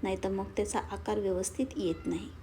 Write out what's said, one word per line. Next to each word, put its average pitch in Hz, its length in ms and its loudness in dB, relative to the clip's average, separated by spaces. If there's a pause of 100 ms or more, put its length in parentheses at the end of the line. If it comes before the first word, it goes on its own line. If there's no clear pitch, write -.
नाहीतर 190 260 2
मग 196 140 2
त्याचा - 360 0
आकार 208 400 -2
व्यवस्थित 190 460 2 (120)
येत 175 180 2 (100)
नाही. 175 220 0 (140)